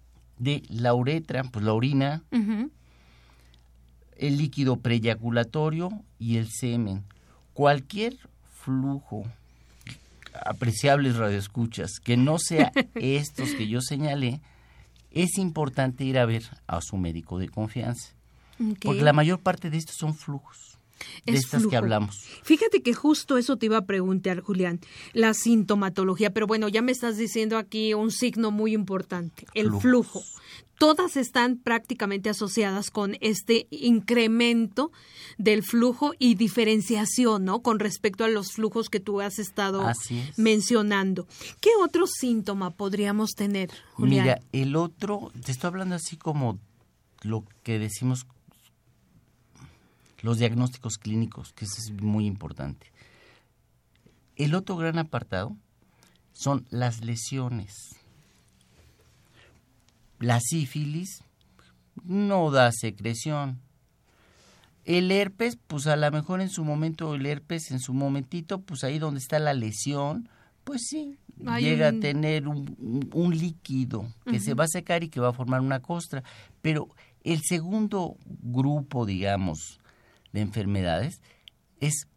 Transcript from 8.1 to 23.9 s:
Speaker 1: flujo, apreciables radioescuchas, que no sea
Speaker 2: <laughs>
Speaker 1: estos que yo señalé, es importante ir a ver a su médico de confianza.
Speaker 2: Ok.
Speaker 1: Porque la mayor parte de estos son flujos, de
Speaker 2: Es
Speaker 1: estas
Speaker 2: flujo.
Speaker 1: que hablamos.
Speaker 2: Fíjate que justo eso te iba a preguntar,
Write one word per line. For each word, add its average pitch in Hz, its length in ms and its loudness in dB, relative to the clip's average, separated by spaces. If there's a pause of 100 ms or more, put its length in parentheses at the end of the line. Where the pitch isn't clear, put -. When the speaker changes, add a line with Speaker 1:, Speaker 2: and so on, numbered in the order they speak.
Speaker 1:
flujo, 131 640 -4 (1200)
apreciables 120 720 2
radioescuchas, 104 840 -2
que 120 140 2
no 147 220 4
sea 156 340 2 (120)
Speaker 2:
<laughs> - 120 -14
Speaker 1:
estos 143 580 -2
que 110 140 -2
yo 120 120 -2
señalé, 139 600 -2 (720)
es 175 260 0
importante 139 640 0
ir 131 140 2
a 120 80 6
ver 113 180 0 (220)
a 85 160 -4
su - 160 -8
médico 85 400 -4
de 92 100 -4
confianza. 117 640 -6 (480)
Speaker 2:
Ok. 214 220 0
Speaker 1:
Porque 202 200 2
la 147 120 8
mayor 156 260 4
parte 175 300 -2
de 156 80 0
estos 160 180 -8
son 151 180 -2
flujos, - 640 -14 (460)
de - 80 0
Speaker 2:
Es 135 120 4
Speaker 1:
estas 123 160 0
Speaker 2:
flujo. 110 100 4
Speaker 1:
que 127 80 2
hablamos. 107 380 2 (260)
Speaker 2:
Fíjate 403 400 6
que 240 120 2
justo 294 440 2
eso 247 180 0
te 220 100 0
iba 220 120 4
a 196 80 0
preguntar, 185 540 0